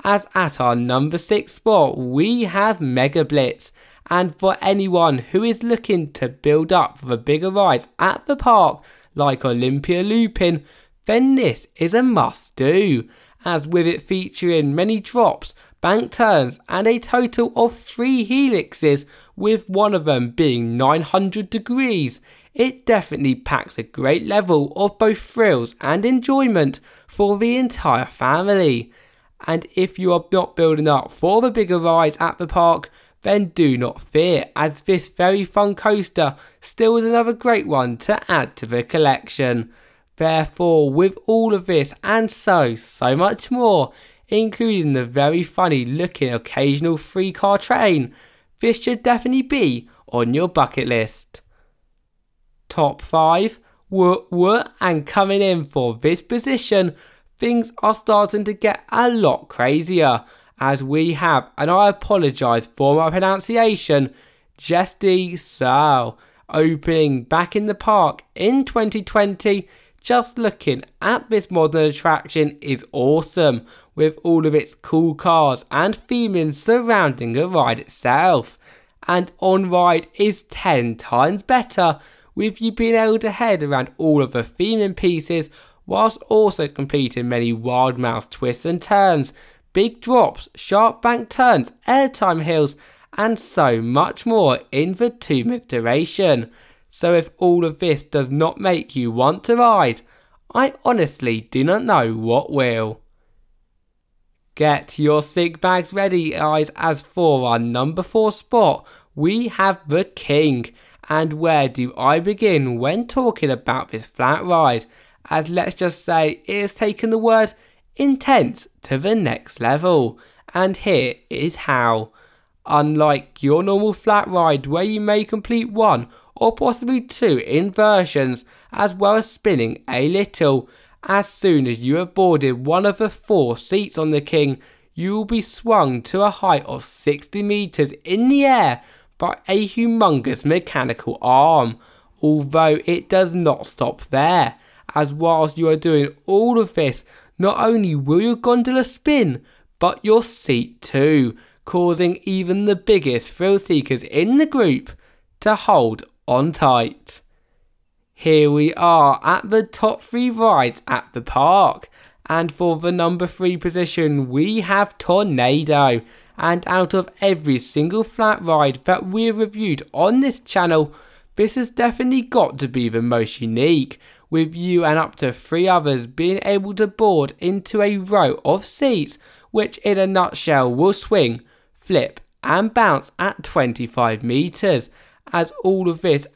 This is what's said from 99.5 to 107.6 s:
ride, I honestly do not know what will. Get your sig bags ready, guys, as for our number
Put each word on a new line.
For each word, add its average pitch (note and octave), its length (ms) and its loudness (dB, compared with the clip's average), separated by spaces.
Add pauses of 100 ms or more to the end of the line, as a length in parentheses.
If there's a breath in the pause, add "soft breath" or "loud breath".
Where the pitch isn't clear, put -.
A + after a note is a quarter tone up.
ride, G#3 460 2 (520 soft breath)
I C4+ 200 0 (100)
honestly C#3+ 580 -2
do B2+ 220 -2
not F#3 200 0
know B2+ 300 2
what A#2 380 -2
will. A2+ 480 -2 (1500)
Get - 440 -2
your D3+ 240 2
sig E3+ 380 -4
bags F#3 340 0
ready, F#3 380 -2
guys, D3+ 440 0
as D#3+ 240 -2
for C#3+ 480 0
our A#2 100 0
number B2+ 440 -4